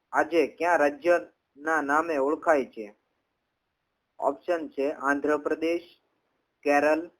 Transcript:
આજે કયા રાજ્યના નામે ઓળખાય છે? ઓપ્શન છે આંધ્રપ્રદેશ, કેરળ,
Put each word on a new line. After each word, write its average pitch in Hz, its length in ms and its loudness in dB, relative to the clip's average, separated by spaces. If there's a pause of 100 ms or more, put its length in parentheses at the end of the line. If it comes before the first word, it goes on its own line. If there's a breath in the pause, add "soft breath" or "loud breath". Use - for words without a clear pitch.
(120)
આજે 151 360 2
કયા 170 280 0
રાજ્યના 151 1040 0
નામે 151 360 0
ઓળખાય 147 480 0
છે? 107 300 -16 (1200)
ઓપ્શન 147 480 -4
છે 139 240 -4
આંધ્રપ્રદેશ, 151 1080 -2 (600)
કેરળ, 151 580 0